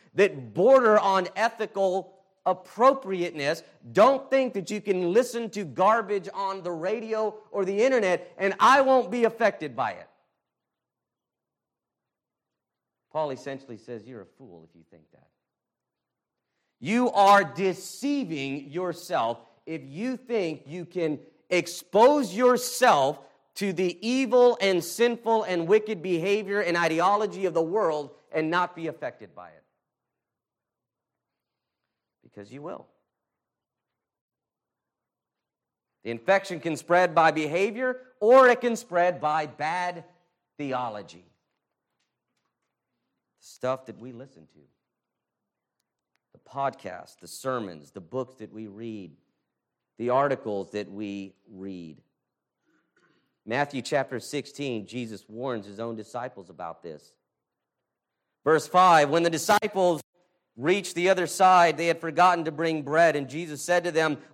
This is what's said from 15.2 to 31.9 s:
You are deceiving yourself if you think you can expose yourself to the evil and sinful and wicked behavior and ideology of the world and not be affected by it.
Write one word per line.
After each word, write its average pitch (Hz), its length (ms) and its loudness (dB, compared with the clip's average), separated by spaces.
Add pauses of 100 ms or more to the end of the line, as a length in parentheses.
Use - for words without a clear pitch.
You 226 280 0
are 202 340 6
deceiving 160 1300 -6
yourself 165 680 -4 (280)
if 156 180 -10
you 208 320 -8
think 180 500 -6
you 170 200 -12
can 170 340 -4 (300)
expose 208 840 2
yourself 233 840 2 (380)
to 196 180 -4
the 175 320 -2
evil 247 560 4
and 190 200 2
sinful 226 600 0
and 170 260 -2
wicked 214 320 0
behavior 190 600 -2
and 170 160 0
ideology 180 640 0
of 175 80 -2
the 165 80 0
world 165 560 -2 (160)
and 160 160 -2
not 175 260 -2
be 165 120 -10
affected 113 480 -12
by 87 160 -18
it. 78 140 -20 (2500)